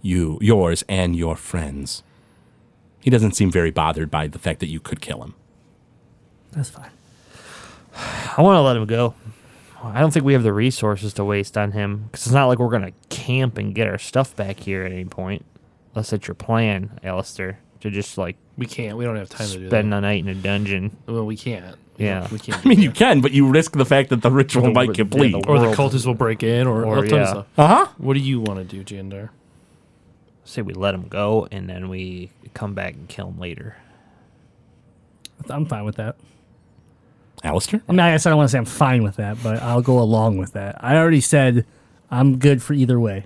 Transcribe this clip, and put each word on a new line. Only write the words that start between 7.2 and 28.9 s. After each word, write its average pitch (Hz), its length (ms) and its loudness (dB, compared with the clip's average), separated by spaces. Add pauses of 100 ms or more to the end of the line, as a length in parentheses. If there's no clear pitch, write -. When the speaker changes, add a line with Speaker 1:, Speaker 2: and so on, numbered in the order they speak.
Speaker 3:
<sighs> - 420 -10
I 147 60 6
wanna 185 180 8
let 131 160 4
him 110 100 -2
go. 113 280 0 (680)
I 113 180 -6
don't 156 120 4
think 147 140 2
we 139 80 6
have 127 80 4
the 110 100 4
resources 107 640 0
to 101 100 -2
waste 101 320 -2
on 104 160 -2
him, 104 400 -6
'cause - 140 -8
it's 120 80 2
not 139 120 4
like 123 120 4
we're 123 100 0
gonna 98 240 -4 (160)
camp 127 480 -4
and 101 180 -6
get 110 140 -2
our 98 80 -6
stuff - 400 -4
back 98 240 -8
here 98 220 -6
at 92 100 -8
any 92 140 -10
point. 92 400 -10 (480)
Unless 107 160 -6
that's - 180 -6
your - 60 -10
plan, 107 560 -2 (120)
Alistair, 95 560 -10 (220)
to 107 100 -8
just, 101 280 -8
like, 92 180 -6 (220)
Speaker 4:
We 123 80 -8
can't. 113 320 -12
We 120 60 -6
don't 117 120 -4
have 98 140 -10
time 107 180 -10
to 95 100 -10
do 92 100 -14
Speaker 3:
spend 104 240 2
Speaker 4:
that. 101 40 -2
Speaker 3:
the 101 60 -2
night 101 180 0
in 95 80 -6
a 95 60 -6
dungeon. 98 640 -4 (100)
Speaker 4:
Well, 113 180 -6
we 107 120 -8
can't. 90 400 -12 (220)
We 107 60 -2
Speaker 3:
Yeah. 98 160 -2
Speaker 4:
don't, 92 120 -8
we 107 60 -10
can't - 220 -8
Speaker 1:
<laughs> - 40 -16
I 262 40 8
mean, 233 100 8
Speaker 4:
do 208 60 8
Speaker 1:
you 139 60 2
Speaker 4:
that. - 80 -10
Speaker 1:
can, 214 240 6
but 135 100 2
you 139 160 6
risk 156 240 4
the 135 140 2
fact 139 240 4
that 120 120 0
the 120 80 4
ritual 131 340 2
Speaker 3:
The 123 60 6
Speaker 1:
might 117 180 4
Speaker 3:
w-, 110 40 -2
yeah, 92 40 -4
Speaker 1:
complete. 110 360 2
Speaker 3:
the 98 180 -2
Speaker 4:
Or 143 80 6
the 120 80 6
Speaker 3:
world. 110 100 2
Speaker 4:
cultists 131 300 0
will 127 80 0
break 113 280 -2
in, 120 240 2
or 113 180 0
Speaker 3:
Or, 110 120 0
Speaker 4:
all 139 40 4
kinds - 120 2
Speaker 3:
yeah. 147 100 4
Speaker 4:
of 95 60 2
stuff. 101 180 -6 (120)
Speaker 1:
Uh-huh. 208 280 6 (120)
Speaker 4:
What 135 160 -2
do 139 60 0
you 135 200 -2
wanna 98 240 -6
do, 98 200 -14
Jandar? 98 460 -14 (1120)